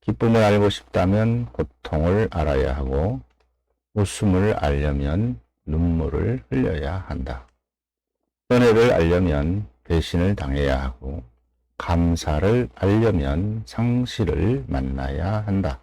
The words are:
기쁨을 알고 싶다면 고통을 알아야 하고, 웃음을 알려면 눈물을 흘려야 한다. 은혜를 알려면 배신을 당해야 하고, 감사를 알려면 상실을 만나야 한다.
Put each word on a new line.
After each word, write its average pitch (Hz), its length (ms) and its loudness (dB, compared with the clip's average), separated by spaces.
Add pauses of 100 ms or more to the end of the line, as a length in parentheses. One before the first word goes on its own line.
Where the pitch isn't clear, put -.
기쁨을 113 380 2
알고 104 300 4
싶다면 110 760 0
고통을 85 840 -2
알아야 71 460 -2
하고, 69 440 -4 (720)
웃음을 101 600 0
알려면 73 880 -2 (260)
눈물을 82 840 -2
흘려야 90 500 -4 (100)
한다. 65 400 -10 (1040)
은혜를 120 400 6
알려면 85 720 2 (160)
배신을 87 540 0
당해야 69 480 -2
하고, 65 400 -8 (540)
감사를 85 1000 0
알려면 101 880 0
상실을 120 1040 0
만나야 67 760 -4
한다. 95 360 -2